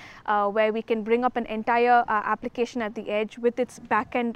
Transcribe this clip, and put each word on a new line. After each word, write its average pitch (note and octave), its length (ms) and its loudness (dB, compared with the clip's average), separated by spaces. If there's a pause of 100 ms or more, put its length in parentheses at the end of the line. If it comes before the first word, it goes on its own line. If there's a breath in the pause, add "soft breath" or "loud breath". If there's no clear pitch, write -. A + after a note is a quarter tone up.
(260 loud breath)
uh, G#3 220 2
where G#3+ 260 2
we A3+ 80 -4
can A3 220 -2
bring A#3 200 2
up B3+ 120 0
an A#3 100 -4
entire, A#3+ 600 2
uh, G#3+ 180 0
application A#3+ 560 -4
at G#3+ 140 -6
the G#3+ 140 -8
edge G#3+ 280 -2
with A#3 220 0
its - 200 -4
backend, A#3 560 -2